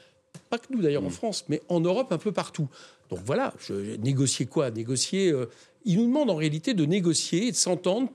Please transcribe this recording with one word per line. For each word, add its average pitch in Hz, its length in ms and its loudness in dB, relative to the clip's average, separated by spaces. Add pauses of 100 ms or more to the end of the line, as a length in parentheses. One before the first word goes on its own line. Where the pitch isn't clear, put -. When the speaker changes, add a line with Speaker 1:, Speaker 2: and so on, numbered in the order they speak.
(520)
Speaker 1:
pas 233 80 -2
que - 120 -20
nous 240 100 -2
d'ailleurs 151 220 2
en - 40 -4
Speaker 2:
Mm. 180 40 -6
Speaker 1:
France, - 380 -6
mais 151 200 -2
en 175 100 2
Europe 185 320 2
un 165 80 0
peu 208 120 -2
partout. 165 360 -4 (420)
Donc 90 160 -6
voilà, 196 340 0
je, 101 380 -6
négocier 131 480 0
quoi ? 135 260 -2
Négocier, 131 600 0
euh, 127 160 0 (380)
ils 180 120 4
nous 233 80 4
demandent 262 240 4
en 180 60 2
réalité 156 380 0
de 165 120 2
négocier 175 640 2
et 233 40 0
de - 60 -4
s'entendre 185 580 0